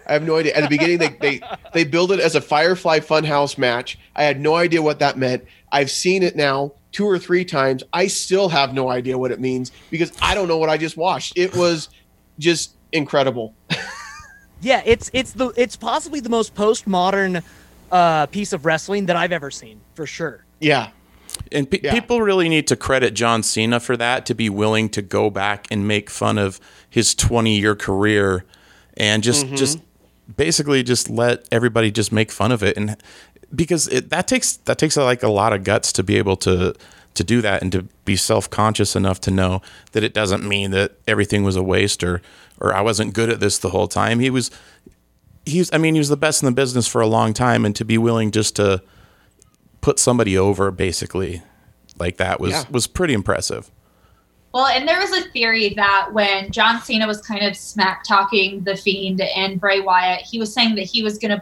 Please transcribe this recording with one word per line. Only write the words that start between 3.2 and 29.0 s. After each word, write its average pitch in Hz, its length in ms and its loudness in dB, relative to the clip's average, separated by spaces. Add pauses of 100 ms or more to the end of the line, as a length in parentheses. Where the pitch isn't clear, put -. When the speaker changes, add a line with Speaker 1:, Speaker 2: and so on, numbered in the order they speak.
Speaker 1:
match. 123 400 -2 (200)
I 147 60 2
had 139 180 0
no 151 140 2
idea 170 260 2
what 151 180 0
that 139 180 2
meant. 127 280 -2 (260)
I've 143 180 2
seen 185 340 0
it 175 120 0
now 143 380 0 (180)
two 202 140 -2
or 196 120 2
three 180 280 0
times. 135 380 0 (100)
I 180 140 0
still 190 420 0
have 139 240 0
no 131 160 -2
idea 127 280 -2
what 127 140 -2
it 107 80 -6
means 127 320 -4 (180)
because 160 220 -4 (100)
I 170 140 0
don't 190 140 -2
know 165 80 2
what 160 120 2
I 156 80 2
just 156 200 -6
watched. 165 400 -4
It 180 180 0
was 175 320 0 (500)
just 160 360 0 (180)
incredible. 135 640 0 (160)
<laughs> - 40 -2 (880)
Speaker 2:
Yeah, 226 240 2
it's, 233 260 2
it's 247 220 -4
the, 247 240 -2
it's 240 180 0
possibly 285 460 -6
the 226 80 -10
most 226 260 0
postmodern, 196 880 0 (480)
uh, 165 360 4
piece 202 260 -6
of 151 120 -6
wrestling 185 420 0
that 175 100 2
I've 175 160 0
ever 143 180 -6
seen, 110 300 -18 (120)
for 160 120 -10
sure. 135 400 -10 (160)
Speaker 1:
Yeah. 135 300 2 (600)
Speaker 3:
And 139 180 -2
pe- - 140 0
Speaker 1:
Yeah. 143 100 -2
Speaker 3:
people 240 280 0
really 190 260 2
need 156 200 2
to 127 100 2
credit 131 360 0
John 113 300 2
Cena 117 380 0
for 123 160 -2
that, 120 300 0
to 131 60 -2
be 113 160 0
willing 107 420 2
to 104 100 -4
go 104 280 0
back 101 400 -4
and 101 160 -2
make 104 240 -2
fun 107 280 -2
of 98 240 -2 (280)
his - 240 0
twenty-year 107 600 2
career 98 720 0 (500)
and 107 260 2